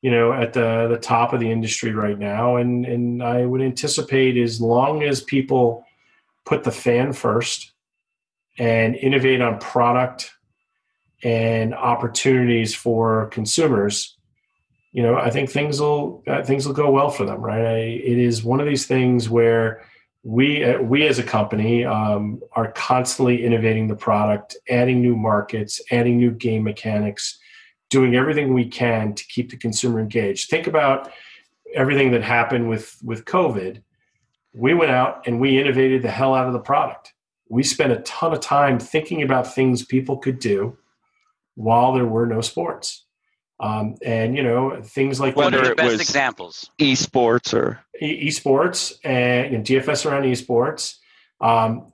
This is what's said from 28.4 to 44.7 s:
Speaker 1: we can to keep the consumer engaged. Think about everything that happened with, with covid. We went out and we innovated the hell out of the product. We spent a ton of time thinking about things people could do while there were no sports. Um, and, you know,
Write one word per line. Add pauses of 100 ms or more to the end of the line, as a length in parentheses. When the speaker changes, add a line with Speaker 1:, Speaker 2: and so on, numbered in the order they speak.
Speaker 1:
we
can
to
keep
the
consumer
engaged.
Think
about (640)
everything
that
happened
with,
with
covid. (720)
We
went
out
and
we
innovated
the
hell
out
of
the
product. (360)
We
spent
a
ton
of
time
thinking
about
things
people
could
do (800)
while
there
were
no
sports. (540)
Um, (100)
and,
you
know,